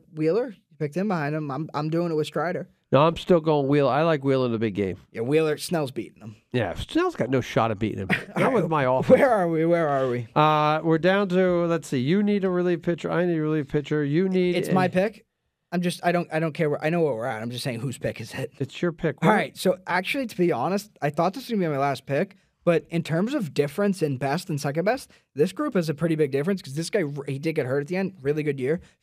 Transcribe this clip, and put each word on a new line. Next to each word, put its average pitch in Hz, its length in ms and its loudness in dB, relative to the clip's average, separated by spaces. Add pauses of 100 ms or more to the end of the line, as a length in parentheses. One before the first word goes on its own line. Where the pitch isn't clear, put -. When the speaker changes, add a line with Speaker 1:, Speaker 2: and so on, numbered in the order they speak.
(140)
Speaker 1:
Wheeler? 170 340 0
You - 300 -20
picked 147 180 -4
him 202 120 -2
behind 151 260 -2
him. 151 160 -4
I'm, 156 240 -6
I'm 151 160 -2
doing 170 200 0
it 160 40 -2
with 151 120 0
Strider. 160 440 -4 (220)
Speaker 2:
No, 139 140 6
I'm 165 100 2
still 180 240 4
going 151 280 2
Wheeler. 139 240 4
I 147 100 2
like 156 220 0
Wheeler 131 220 2
in 117 60 0
the 113 60 0
big 107 160 0
game. 92 220 -2 (160)
Speaker 1:
Yeah, 110 80 -8
Wheeler, 151 380 2
Snell's 151 340 -4
beating 101 280 -10
him. 107 140 -18 (180)
Speaker 2:
Yeah, 101 220 -2
Snell's 349 400 -2
got - 160 -2
no 131 100 2
shot 113 300 0
of 101 80 -4
beating 107 220 -4
him. 92 80 -6
Speaker 1:
<laughs> - 200 -2
Speaker 2:
Not - 80 -10
Speaker 1:
All - 100 0
right, 262 80 2
Speaker 2:
with 196 140 0
my 156 160 0
offense. 127 260 0
Speaker 1:
where 262 200 8
are 196 160 2
we? 160 180 0
Where 170 240 2
are 135 200 0
we? 120 260 -2
Speaker 2:
Uh, 151 480 4
we're 160 160 2
down 190 300 2
to, 180 380 2
let's 165 200 -2
see, 143 140 -2
you 165 200 2
need 208 240 2
a 185 60 0
relief 180 320 0
pitcher, 170 260 -2
I 165 180 2
need 170 120 2
a 156 40 0
relief 151 260 0
pitcher, 151 360 0
you 165 240 2
need 180 280 2
Speaker 1:
It's - 140 -2
Speaker 2:
a - 40 2
Speaker 1:
my 185 140 4
pick. 196 360 -2 (460)
I'm 175 120 -2
just, 175 220 -2
I 175 60 2
don't, 175 220 0
I 160 80 0
don't 160 120 -2
care 156 160 0
where, 147 160 -2
I 156 60 2
know 170 120 2
where 143 120 2
we're 113 120 -4
at. 110 160 -4
I'm 120 100 -6
just 123 100 -8
saying 120 160 -4
whose 117 180 -6
pick - 240 -6
is 113 140 -14
it? - 240 -8
Speaker 2:
It's - 240 -6
your 175 80 0
pick. 160 320 -4
Speaker 1:
All 165 60 6
Speaker 2:
What? 214 80 6
Speaker 1:
right, 151 200 -2
so - 300 0
actually, 190 400 -2
to - 100 -12
be 175 140 2
honest, 156 400 -2 (100)
I 147 100 0
thought 170 240 0
this 262 100 -12
was - 120 -10
gonna 180 140 0
be - 20 -2
my 139 80 -2
last 139 260 -2
pick, 151 280 -2 (300)
but 165 260 2
in 165 140 -2
terms 196 300 -2
of 180 200 -4
difference 185 480 0
in 143 140 -2
best 143 340 -4
and 147 100 -4
second 151 240 -4
best, 247 280 -2 (240)
this 165 160 2
group 294 240 -2
is 165 120 0
a 151 60 -2
pretty 160 220 0
big 147 160 2
difference 165 280 0
'cause 135 140 -12
this 165 160 -4
guy, 202 140 2
r-, 143 240 -6
he 135 100 -4
did 156 140 -2
get 147 140 0
hurt 139 160 0
at 143 40 -8
the 175 100 -4
end. 190 240 -2
Really 151 220 -2
good 143 160 -2
year. 151 220 -2 (220)